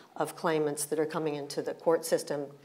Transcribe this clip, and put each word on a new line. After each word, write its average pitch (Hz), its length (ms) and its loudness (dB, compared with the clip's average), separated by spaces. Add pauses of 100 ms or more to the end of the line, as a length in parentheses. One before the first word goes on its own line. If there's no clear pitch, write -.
(160)
of - 220 -2
claimants 160 480 2
that 151 140 0
are 156 60 4
coming 156 300 -2
into 143 260 -4
the 139 120 -4
court 165 320 2
system. 151 400 0 (200)